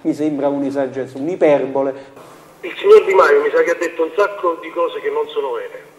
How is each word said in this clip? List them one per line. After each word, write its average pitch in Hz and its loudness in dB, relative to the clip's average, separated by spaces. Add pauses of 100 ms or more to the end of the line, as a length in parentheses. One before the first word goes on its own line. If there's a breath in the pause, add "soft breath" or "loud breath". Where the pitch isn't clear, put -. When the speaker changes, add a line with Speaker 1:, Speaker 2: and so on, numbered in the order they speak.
Speaker 1:
mi 156 -2
sembra 143 -2
un'esagerazione, 135 -4
un'iperbole. 139 0 (680 loud breath)
Speaker 2:
Il - -12
signor 208 8
Di 190 0
Maio 190 4
mi - 0
sa 165 4
che 170 0
ha - -6
detto 165 -4
un 226 -4
sacco 196 -2
di 160 -14
cose 156 -4
che 139 -6
non 147 -4
sono 139 -6
vere. 101 -12 (160)